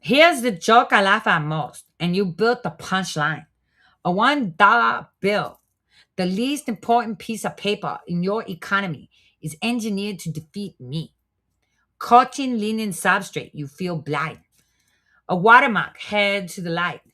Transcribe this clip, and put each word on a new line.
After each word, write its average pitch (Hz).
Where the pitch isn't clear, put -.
Here's 285
the 247
joke 220
I 226
laugh 202
at 175
most, 151
and 175
you 196
built 214
the 175
punchline. 160
A 175
one 226
dollar 226
bill, 190
the 185
least 247
important 226
piece -
of -
paper 202
in 175
your 202
economy, 196
is 160
engineered 208
to 165
defeat -
me. 135
Cotton 254
linen 220
substrate, 185
you 147
feel 175
blind. 143
A 180
watermark 220
held 202
to 170
the 175
light. 175